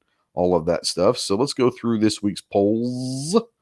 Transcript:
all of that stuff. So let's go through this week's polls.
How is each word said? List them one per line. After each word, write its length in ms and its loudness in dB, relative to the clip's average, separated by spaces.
all 220 2
of 100 0
that 200 -2
stuff. 320 2
So 180 -4
let's 180 0
go 160 2
through 300 -2
this 220 2
week's 200 -4
polls. 1000 -2